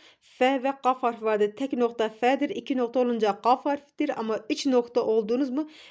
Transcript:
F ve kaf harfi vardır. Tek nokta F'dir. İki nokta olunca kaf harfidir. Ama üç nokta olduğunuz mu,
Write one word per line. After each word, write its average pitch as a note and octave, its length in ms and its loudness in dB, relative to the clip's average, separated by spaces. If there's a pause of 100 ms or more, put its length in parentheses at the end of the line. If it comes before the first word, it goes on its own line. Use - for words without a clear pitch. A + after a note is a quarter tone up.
(220)
F C4 420 0
ve C4+ 100 -2 (100)
kaf B3+ 200 0
harfi A3+ 220 -2
vardır. G#3 300 0
Tek C4+ 180 -6
nokta A#3 360 0
F'dir. C4+ 400 0
İki B3 280 -4
nokta A#3+ 220 0
olunca A3 420 0
kaf B3+ 240 2
harfidir. C#4+ 540 -4
Ama A3 200 -4 (100)
üç D4 160 -4
nokta A#3+ 380 2
olduğunuz A3+ 460 0
mu, D4+ 200 -4 (220)